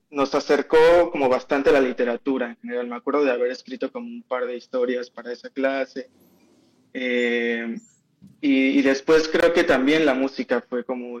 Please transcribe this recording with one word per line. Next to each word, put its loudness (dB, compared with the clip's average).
nos -2
acercó 2
como 0
bastante 0
a 6
la 4
literatura -2
en -18
general. -8
Me -8
acuerdo -2
de 2
haber 0
escrito -10
como -12
un -16
par -6
de -8
historias -4
para -14
esa -14
clase. -6
Eh, -4
y, 2
y 2
después 2
creo 2
que 4
también 2
la 2
música -4
fue -8
como -10